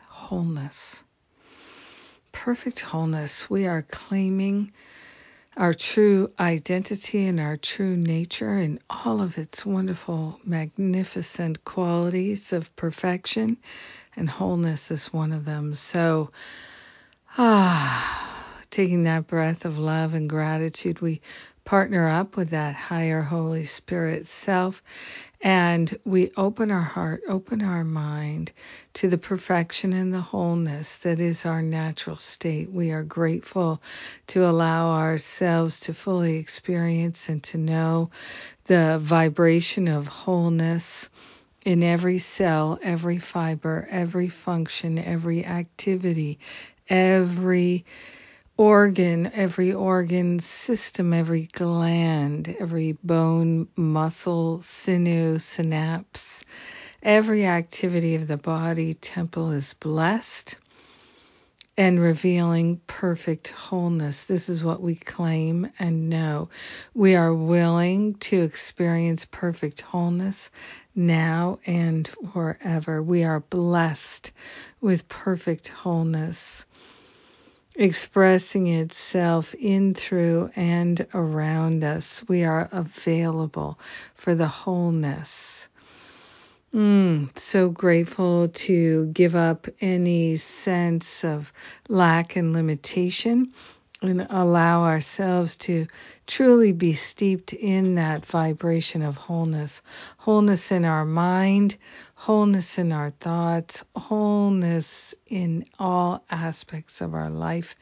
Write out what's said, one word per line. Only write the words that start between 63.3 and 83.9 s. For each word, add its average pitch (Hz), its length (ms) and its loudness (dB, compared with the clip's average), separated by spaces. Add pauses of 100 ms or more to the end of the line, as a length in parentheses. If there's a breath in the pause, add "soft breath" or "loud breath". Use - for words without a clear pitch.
wholeness. 170 760 -4
This 180 260 -4
is 165 120 -4
what 165 200 -2
we 170 140 -2
claim 165 800 -2
and 165 320 -2
know. 160 400 -2 (420 loud breath)
We 190 240 6
are 165 180 6
willing 170 800 2
to 185 260 2
experience 165 800 0
perfect - 560 -6
wholeness 175 720 -2 (440 loud breath)
now 170 720 2
and 165 420 0 (260)
forever. 160 680 -2
We 170 220 2
are 160 160 0
blessed 175 880 -2 (520 loud breath)
with 185 260 2
perfect 170 600 -4
wholeness 165 960 -4 (1080 soft breath)
expressing 190 920 2
itself 165 880 0
in, 196 400 2
through, 170 600 0
and 175 600 0
around 160 680 0
us. 156 460 -4
We 180 160 2
are 165 260 0
available 160 1080 -4 (360 loud breath)